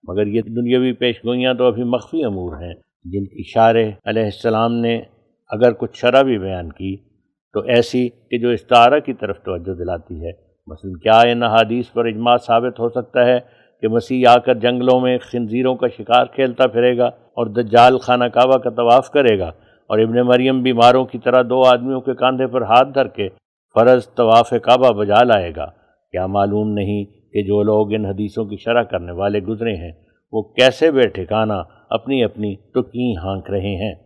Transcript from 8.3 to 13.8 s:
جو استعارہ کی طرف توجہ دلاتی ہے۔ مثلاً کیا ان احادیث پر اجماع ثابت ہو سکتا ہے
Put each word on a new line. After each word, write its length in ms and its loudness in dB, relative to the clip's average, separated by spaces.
جو 120 -2
استعارہ 480 4
کی 160 -6
طرف 260 -8
توجہ 340 -8
دلاتی 420 -10
ہے۔ 160 -10
مثلاً 240 -16
کیا 200 6
ان 200 2
احادیث 500 0
پر 120 -2
اجماع 380 0
ثابت 380 -2
ہو 100 -2
سکتا 360 -2
ہے 120 2